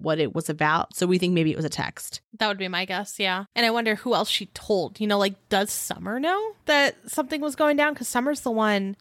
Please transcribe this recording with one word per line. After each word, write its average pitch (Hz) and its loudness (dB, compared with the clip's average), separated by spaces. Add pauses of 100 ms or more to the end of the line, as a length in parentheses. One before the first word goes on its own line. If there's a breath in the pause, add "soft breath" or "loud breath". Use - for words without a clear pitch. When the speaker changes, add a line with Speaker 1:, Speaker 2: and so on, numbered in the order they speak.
Speaker 1:
what 156 0
it 147 0
was 165 -4
about. 156 2
So 180 0
we 180 4
think 180 2
maybe 160 4
it - 0
was 156 -2
a 147 -4
text. - -6 (180)
Speaker 2:
That 214 0
would 202 -2
be 190 -4
my 180 -2
guess, 190 -6
yeah. 190 0
And 233 2
I 226 4
wonder 226 2
who 226 0
else 196 2
she - -2
told. - -2
You 214 0
know, 208 4
like, 196 0
does 208 0
Summer 208 -6
know 403 0 (140)
that 285 4 (140)
something 302 -2
was 294 -4
going 285 4
down? 294 2
'Cause 240 -8
Summer's 269 -2
the 254 -2
one 208 2